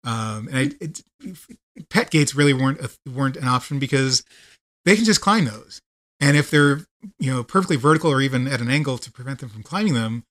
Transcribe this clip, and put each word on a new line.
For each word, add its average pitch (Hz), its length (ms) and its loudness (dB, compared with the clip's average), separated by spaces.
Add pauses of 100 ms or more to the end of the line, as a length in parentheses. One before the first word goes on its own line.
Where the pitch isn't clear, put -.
Um, 110 480 -8
and 131 80 -4
I, 143 200 0
it, 165 220 -12 (880)
pet - 220 -2
gates 147 240 2
really 143 180 4
weren't 131 260 0
a, 123 120 -10 (180)
weren't 131 280 -4
an 135 100 -4
option 127 320 -2
because 135 440 0 (600)
they 190 120 6
can 220 100 0
just 214 160 2
climb 202 240 2
those. - 360 -10 (380)
And 143 180 4
if 143 140 0
they're, 147 300 4 (360)
you 131 160 -2
know, 123 100 -2
perfectly 185 320 0
vertical 156 360 2
or 135 100 2
even 131 260 0
at 131 140 -4
an 120 80 -2
angle 135 300 -2
to - 120 -16
prevent 131 280 -12
them 127 100 -14
from 107 140 -16
climbing 190 320 0
them 113 360 -4